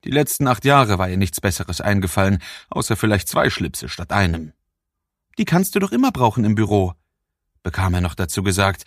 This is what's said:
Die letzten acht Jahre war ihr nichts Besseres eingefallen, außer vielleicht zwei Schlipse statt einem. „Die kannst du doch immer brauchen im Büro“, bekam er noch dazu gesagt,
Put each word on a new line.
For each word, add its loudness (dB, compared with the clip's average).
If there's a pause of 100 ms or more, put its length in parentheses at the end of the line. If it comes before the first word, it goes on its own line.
Die -6
letzten 0
acht 0
Jahre 4
war 0
ihr -2
nichts -2
Besseres -4
eingefallen, 2 (260)
außer -2
vielleicht 0
zwei 2
Schlipse -6
statt -10
einem. 0 (840)
„Die 2
kannst 0
du 2
doch -2
immer 2
brauchen 0
im 4
Büro“, 2 (680)
bekam -2
er 0
noch -2
dazu -4
gesagt, 0